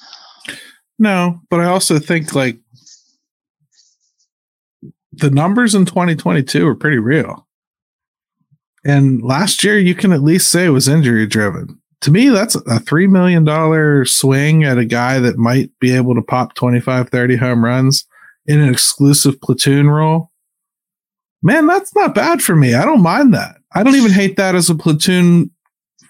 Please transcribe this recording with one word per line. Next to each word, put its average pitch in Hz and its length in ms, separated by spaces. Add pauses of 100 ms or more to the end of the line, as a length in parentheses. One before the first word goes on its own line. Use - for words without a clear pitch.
(1000)
No, 180 420 (100)
but 170 100
I 170 40
also 180 340
think, 160 360
like, 127 240 (2500)
the 147 180
numbers 196 440
in 190 120
twenty 175 280
twenty-two 170 520
are 139 100
pretty 151 220
real. 120 480 (1400)
And 139 380
last 143 420
year, 208 140
you 180 160
can 185 180
at 139 100
least 165 280
say 175 160
it 170 40
was 131 180
injury 123 380
driven. 101 520 (240)
To 139 80
me, 220 180
that's 220 260
a 113 260
three 170 260
million 180 380
dollar 151 600
swing 143 600
at 131 140
a 120 60
guy 120 360
that 120 180
might 120 320 (100)
be 127 120
able 127 220
to 113 80
pop 123 320
twenty-five, 123 540
thirty 123 280
home 120 280
runs 131 400 (420)
in 147 140
an 143 80
exclusive 139 720
platoon 139 480
role. 160 420 (1120)
Man, 302 240
that's 381 280
not 403 200
bad 294 280
for 185 140
me. 127 180
I 120 100
don't 285 180
mind 220 320
that. 101 220 (180)
I 180 80
don't 269 140
even 226 160
hate 190 240
that 190 180
as 170 160
a 170 40
platoon 175 760 (600)